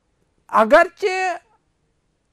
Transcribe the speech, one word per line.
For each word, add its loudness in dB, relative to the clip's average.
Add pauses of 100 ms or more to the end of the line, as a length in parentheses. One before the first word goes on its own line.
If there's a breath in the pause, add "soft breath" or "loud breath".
(520)
अगरचे 0 (1000)